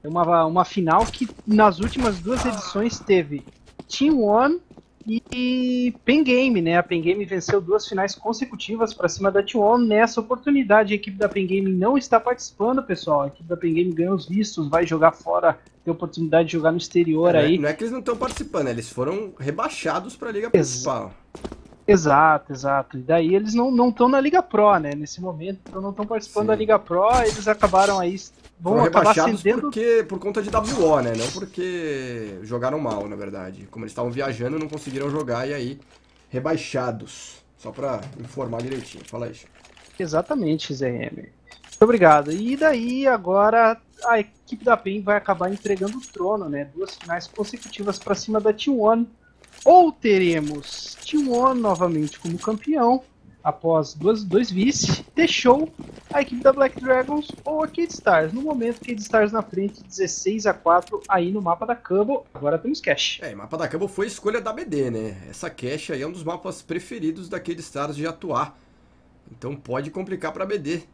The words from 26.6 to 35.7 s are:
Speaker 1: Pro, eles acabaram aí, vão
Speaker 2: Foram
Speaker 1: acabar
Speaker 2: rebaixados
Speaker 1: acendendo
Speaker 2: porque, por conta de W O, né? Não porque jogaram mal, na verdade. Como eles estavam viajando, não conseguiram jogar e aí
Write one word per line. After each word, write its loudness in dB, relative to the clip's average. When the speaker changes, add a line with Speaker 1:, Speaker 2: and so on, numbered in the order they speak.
Speaker 1:
Pro, 0
eles -2
acabaram 4
aí, -2
vão -2
Speaker 2:
Foram 4
Speaker 1:
acabar 4
Speaker 2:
rebaixados 4
Speaker 1:
acendendo 2
Speaker 2:
porque, 2
por -8
conta -4
de -8
W 0
O, 6
né? -2
Não -2
porque -8
jogaram -4
mal, -4
na -10
verdade. -12
Como -12
eles -14
estavam -6
viajando, -6
não -6
conseguiram -6
jogar -4
e -6
aí -8